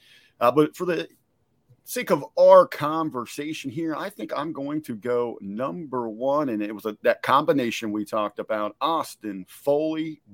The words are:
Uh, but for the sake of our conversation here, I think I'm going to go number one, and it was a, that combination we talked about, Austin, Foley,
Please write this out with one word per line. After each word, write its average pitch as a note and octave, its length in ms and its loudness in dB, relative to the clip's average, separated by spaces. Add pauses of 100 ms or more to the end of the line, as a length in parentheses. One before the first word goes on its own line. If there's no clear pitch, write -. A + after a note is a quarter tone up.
(400)
Uh, A#2+ 120 4
but D3+ 240 4
for F3+ 100 -8
the E3 220 -4 (760)
sake A#3+ 280 -4
of D3+ 120 2 (140)
our F#3 300 10
conversation D3 1040 -6
here, D#3+ 240 -6
I E3 140 -8
think - 260 -12
I'm D3 180 -4
going D3 300 -6
to A#2+ 120 -10
go A#2+ 460 -2
number B2 680 -6
one, C3+ 400 0
and G#2+ 120 -2
it G#2+ 140 -6
was G2 100 -10
a, G#2+ 160 -4
that A#2 220 0
combination C3 680 2
we G#2 140 -4
talked G#2 320 -4
about, G#2+ 420 -4
Austin, B2 680 -4
Foley, D#3 760 -2 (120)